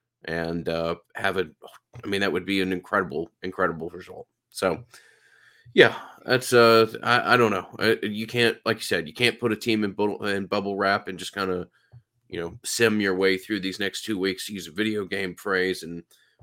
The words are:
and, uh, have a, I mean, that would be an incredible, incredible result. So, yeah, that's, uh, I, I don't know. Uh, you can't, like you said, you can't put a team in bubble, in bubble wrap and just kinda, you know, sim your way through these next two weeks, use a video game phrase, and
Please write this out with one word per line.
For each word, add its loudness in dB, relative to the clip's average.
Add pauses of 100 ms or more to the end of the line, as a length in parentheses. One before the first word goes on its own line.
(260)
and, -4
uh, -2 (180)
have -2
a, -2 (540)
I -12
mean, -2
that 0
would -2
be 0
an 0
incredible, -2 (120)
incredible -4
result. -16 (240)
So, -2 (880)
yeah, 6 (280)
that's, 0
uh, 8 (160)
I, 2
I 6
don't 6
know. -4 (120)
Uh, 2
you -4
can't, 2
like 0
you -12
said, -2
you -16
can't 0
put 0
a -2
team 0
in -2
bubble, -4
in -2
bubble -2
wrap 2
and -10
just -12
kinda, -4 (640)
you -8
know, -10
sim 2
your 2
way 2
through -4
these -6
next -6
two -4
weeks, -2
use -10
a -18
video -2
game -6
phrase, -2
and -12 (380)